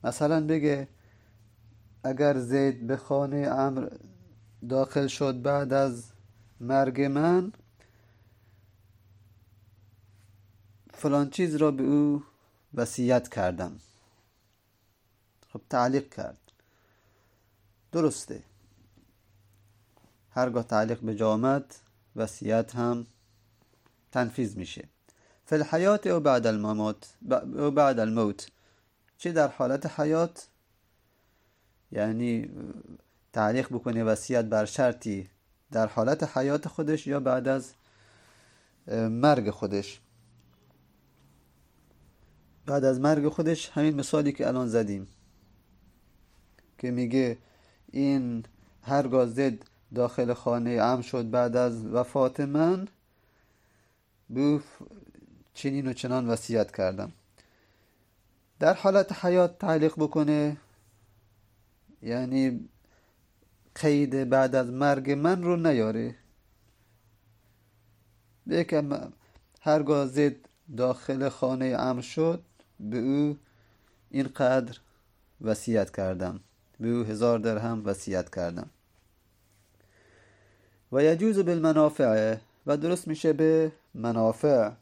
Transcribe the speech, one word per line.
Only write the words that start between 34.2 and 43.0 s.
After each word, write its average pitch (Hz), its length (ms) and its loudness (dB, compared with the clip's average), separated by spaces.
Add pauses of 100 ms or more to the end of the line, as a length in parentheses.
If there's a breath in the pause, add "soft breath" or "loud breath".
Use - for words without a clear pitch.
بر 107 200 0
شرطی 110 640 -4 (420)
در 110 160 0
حالت 143 500 -2
حیات 143 300 -2
خودش 151 400 -4
یا 139 120 -2
بعد 127 280 0
از، 135 260 -4 (1120 soft breath)
اه، 113 200 -2
مرگ 117 420 2
خودش. 98 500 -6 (2750)
بعد 139 200 0
از 131 140 4
مرگ 147 280 2